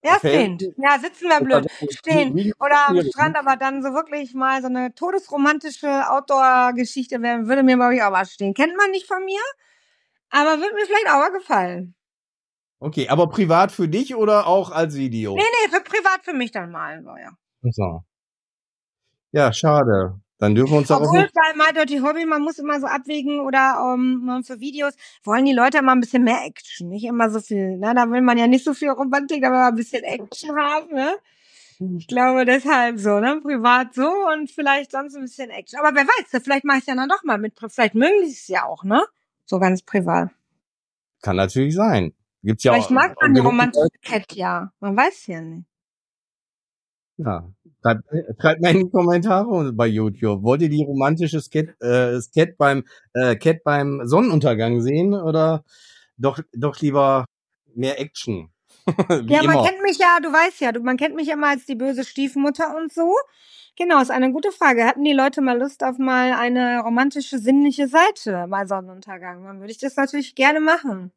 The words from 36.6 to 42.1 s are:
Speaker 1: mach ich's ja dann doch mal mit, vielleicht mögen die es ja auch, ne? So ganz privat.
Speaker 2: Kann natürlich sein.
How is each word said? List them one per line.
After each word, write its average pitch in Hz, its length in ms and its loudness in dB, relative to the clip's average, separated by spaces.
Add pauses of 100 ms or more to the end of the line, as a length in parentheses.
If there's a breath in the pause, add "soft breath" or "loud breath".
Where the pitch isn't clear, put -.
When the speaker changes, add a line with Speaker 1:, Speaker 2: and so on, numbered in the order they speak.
Speaker 1:
mach 277 140 2
ich's 254 80 -6
ja 262 100 -4
dann 269 120 -4
doch 381 140 0
mal 247 160 -2
mit, 214 160 -6 (140)
vielleicht 220 260 0
mögen 349 300 4
die 294 80 -6
es - 160 -18
ja 185 160 -2
auch, - 180 -10
ne? 208 180 2 (440)
So 185 160 -2
ganz 185 220 0
privat. 175 480 -2 (920)
Speaker 2:
Kann 95 140 -2
natürlich 131 400 0
sein. 147 380 0 (280)